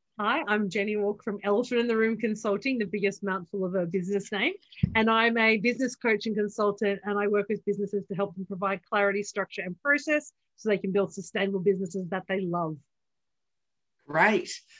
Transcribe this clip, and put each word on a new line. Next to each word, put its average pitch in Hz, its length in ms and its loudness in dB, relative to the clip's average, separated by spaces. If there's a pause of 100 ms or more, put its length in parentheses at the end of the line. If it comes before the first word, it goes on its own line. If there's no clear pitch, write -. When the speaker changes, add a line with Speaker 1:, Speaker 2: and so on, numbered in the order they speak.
(200)
Speaker 1:
Hi, 220 260 0
I'm 208 240 0
Jenny 208 260 -2
Walk 208 280 -2
from 202 180 -4
Elephant 233 380 2
in 240 80 0
the 226 80 2
Room 220 200 2
Consulting, 214 640 -2
the 214 60 0
biggest 196 400 -2
mouthful 190 400 -4
of 180 100 -4
a 180 120 0
business 196 440 -4
name. 220 220 -2 (420)
And 220 160 4
I'm 226 260 4
a 220 200 4
business 240 400 0
coach 220 300 0
and 220 100 -2
consultant, 208 640 0
and 202 160 -2
I 208 80 0
work 202 220 2
with 208 160 -2
businesses 202 420 -2
to - 80 -8
help 196 220 -4
them 190 100 -8
provide 196 420 -4
clarity, 202 360 2
structure, 196 380 -6
and 180 200 -6
process 294 480 2 (280)
so 214 100 -4
they 202 100 4
can 190 140 -4
build 190 200 2
sustainable 196 460 -4
businesses 185 520 0
that 185 180 -4
they 190 120 -2
love. 175 360 -2 (1300)
Speaker 2:
Great. 175 440 2 (300)